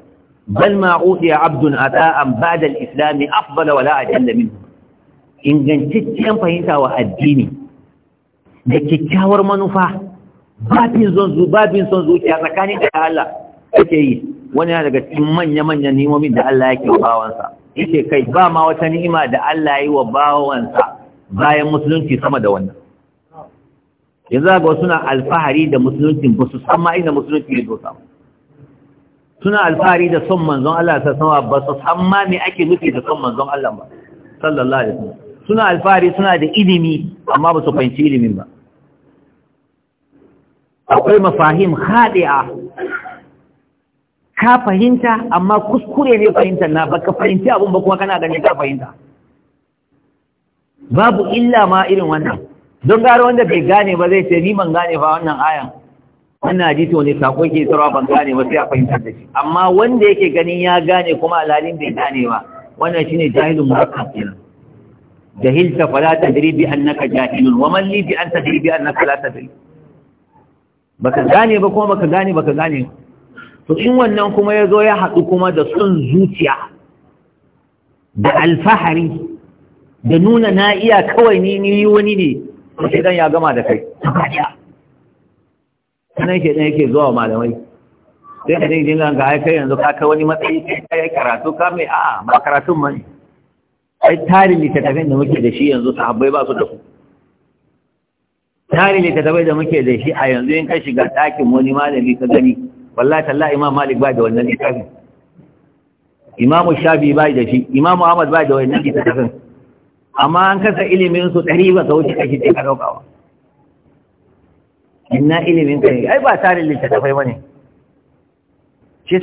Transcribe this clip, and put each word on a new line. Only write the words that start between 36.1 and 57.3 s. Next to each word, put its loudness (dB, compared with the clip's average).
suna 2
da 0
ilimi, 0
amma 2
ba 0
su -2
fahimci -2
ilimin 0
ba. -12
Akwai 4
mafahim 2
khadi'a. 2
Ka 4
fahimta, 0
amma 2
kuskure 0
ne 4
fahimtar 0
na, 0
baka -2
fahimci 0
abun 2
ba 2
kuma 0
kana -2
ganin -4
ka 2
fahimta. -8
Babu 2
illa 2
ma 2
irin 0
wannan. -4
Don 4
gara 6
wanda 4
bai 0
gane 2
ba 0
zai 2
ce, 2
"Ni 0
ban -2
gane -2
fa 2
wannan -4
ayan." -2
Wannan 0
hadisi 0
wani 0
sako 0